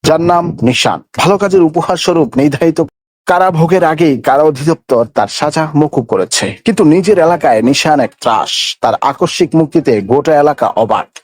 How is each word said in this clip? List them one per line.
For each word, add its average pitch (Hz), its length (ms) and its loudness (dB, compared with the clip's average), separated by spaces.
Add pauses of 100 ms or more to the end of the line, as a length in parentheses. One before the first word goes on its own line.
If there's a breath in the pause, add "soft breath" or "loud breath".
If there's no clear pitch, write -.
যার 160 260 2
নাম 175 140 2 (180)
নিশান। 117 360 0 (200)
ভালো 185 200 2
কাজের 190 240 2
উপহার 165 340 0
স্বরূপ 165 400 0
নির্ধারিত 147 420 0 (480)
কারাভোগের 180 580 2
আগেই 156 300 2 (120)
কারা 139 180 2
অধিদপ্তর 147 580 0 (120)
তার 104 140 -2
সাজা 151 360 -4 (120)
মকুব 170 280 0
করেছে। 95 420 -2 (160)
কিন্তু 208 220 0
নিজের 180 340 4
এলাকায় 156 440 2
নিশান 143 380 0
এক 117 180 -4
ত্রাস। - 340 -2 (280)
তার 117 220 0
আকস্মিক 165 520 -2
মুক্তিতে 151 380 0 (100)
গোটা 135 380 0
এলাকা 143 260 0 (100)
অবাক। 107 320 -2 (160)